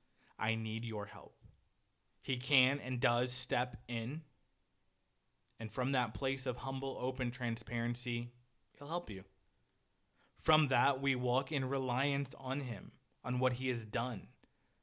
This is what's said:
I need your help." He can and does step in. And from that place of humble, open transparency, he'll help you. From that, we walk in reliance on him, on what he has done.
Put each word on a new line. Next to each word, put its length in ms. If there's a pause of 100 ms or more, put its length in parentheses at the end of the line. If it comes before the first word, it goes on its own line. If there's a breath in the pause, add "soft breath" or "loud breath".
(380 soft breath)
I 160
need 320
your 220
help." 280 (840)
He 160
can 420
and 220
does 320
step 540
in. 340 (1400)
And 120
from 220
that 200
place 320
of 120
humble, 420
open 320
transparency, 1000 (420)
he'll 140
help 220
you. 140 (1160 soft breath)
From 280
that, 340
we 140
walk 360
in 180
reliance 640
on 260
him, 300 (320)
on 160
what 140
he 160
has 160
done. 420 (560 soft breath)